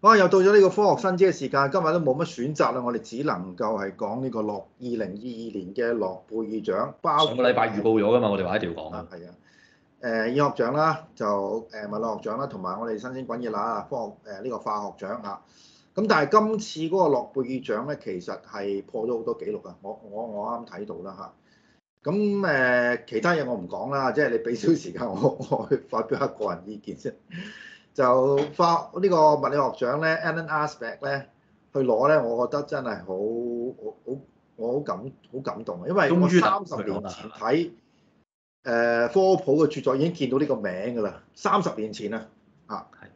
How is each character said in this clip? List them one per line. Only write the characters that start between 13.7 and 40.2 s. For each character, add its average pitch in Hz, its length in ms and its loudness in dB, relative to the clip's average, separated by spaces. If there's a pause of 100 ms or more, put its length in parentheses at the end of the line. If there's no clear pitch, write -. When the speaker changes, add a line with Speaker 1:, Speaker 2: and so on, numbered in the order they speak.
Speaker 1:
科 139 80 -8 (300)
學， 107 40 -16
誒， 98 120 -14
呢 127 80 -6
個 110 80 -6
化 107 240 -4
學 95 240 -10
獎 - 20 -8 (140)
啊。 98 180 -12 (540)
咁 214 120 0
但 160 200 4
係 - 40 -4
今 214 280 4
次 - 220 -8 (140)
嗰 190 40 2
個 156 180 4
諾 123 160 -4
貝 135 80 -2
爾 120 420 -4
獎 135 40 -6
咧， 147 180 -6
其 92 160 -6
實 95 220 -10
係 101 420 -6
破 113 240 -6
咗 123 80 -2
好 110 60 -6
多 117 160 -4
紀 95 200 -8
錄 90 80 -14
啊！ 90 140 -16
我， 98 180 -12 (120)
我， 110 180 -8
我 104 220 -8
啱 117 160 -8
睇 104 200 -12
到 87 100 -12
啦 95 360 -14 (680)
嚇。 143 80 -4
咁， 202 300 0
誒， 123 680 2
其 110 160 -2
他 175 100 4
嘢 151 140 0
我 123 80 -2
唔 90 120 -8
講 95 240 -8
啦， 135 220 0
即 151 80 2
係 139 80 4
你 117 80 0
俾 117 180 -2
少 131 140 0
時 147 240 2
間 120 160 -6
我， 98 300 0 (120)
我 110 200 0
去 131 180 0
發 113 140 -2
表 - 160 -2
下 139 80 0
個 104 240 -4
人 87 160 -6
意 107 100 -12
見 104 220 -12
先。 - 180 -10 (800)
就 131 420 4 (200)
化-， 170 340 2 (100)
呢 196 80 4
個 156 280 6
物 135 100 -2
理 127 60 0
學 127 340 0
獎 139 140 0
咧， 160 160 2
Alan 160 320 -4
Aspect 147 560 -4
咧， 139 240 -4 (440)
去 139 60 -2
攞 123 300 4
咧， 156 100 8
我 120 260 0
覺 131 120 -4
得 143 80 -2
真 143 180 -6
係 110 220 -6
好， 95 100 -6 (640)
好， 107 160 -10 (100)
好， 135 160 -8 (360)
我 117 160 -4
好 143 80 0
感-， 117 320 -8 (200)
好 127 60 -8
感 104 260 -8
動 87 160 -8
啊！ 92 80 -10
因 175 60 -2
為 165 160 4
我 180 180 6
Speaker 2:
終 175 80 4
於 175 40 8
等 - 100 4
佢 160 340 -4
攞 95 180 -4
啦。 98 60 -10
Speaker 1:
三 87 140 -14
十 76 80 -14
年 - 0 -
前 - 0 -
睇， 127 400 0 (920)
誒， 117 420 2 (320)
科 - 60 -6
普 151 200 4
嘅 - 40 4
著 143 120 -4
作 131 140 2
已 135 60 0
經 170 120 0
見 147 180 -4